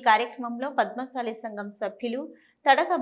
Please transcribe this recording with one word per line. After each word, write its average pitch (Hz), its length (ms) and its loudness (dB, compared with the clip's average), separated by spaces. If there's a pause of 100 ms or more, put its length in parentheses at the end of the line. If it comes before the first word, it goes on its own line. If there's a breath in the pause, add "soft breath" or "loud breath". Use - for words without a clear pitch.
కార్యక్రమంలో 240 640 2 (100)
పద్మశాలి 233 540 -4 (100)
సంఘం 208 260 -10 (100)
సభ్యులు 233 420 -6 (440 loud breath)
తడక 302 260 6 (100)